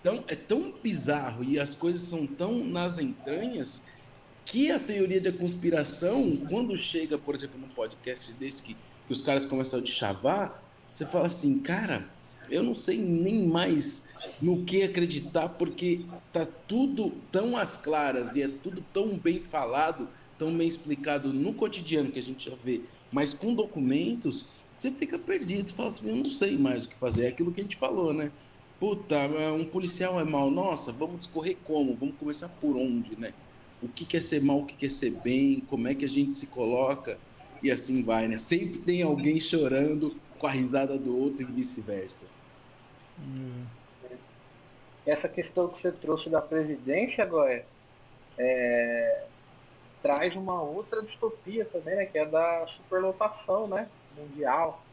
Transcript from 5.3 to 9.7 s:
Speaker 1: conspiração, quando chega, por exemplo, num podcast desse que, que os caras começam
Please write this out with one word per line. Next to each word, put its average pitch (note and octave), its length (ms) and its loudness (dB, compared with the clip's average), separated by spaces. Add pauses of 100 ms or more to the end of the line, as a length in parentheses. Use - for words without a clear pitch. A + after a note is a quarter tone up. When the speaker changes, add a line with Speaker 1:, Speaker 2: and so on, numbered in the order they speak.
Speaker 1:
conspiração, F3 1040 2 (120)
quando G3+ 280 2
chega, D#3 400 -2
por C#3+ 180 -4
exemplo, C3+ 240 -8
num C3+ 100 -12
podcast A#2+ 680 -6
desse C3+ 280 -8
que, A2+ 120 -12
que - 380 -10
os B2 100 -2
caras C#3 240 2
começam C3 340 -2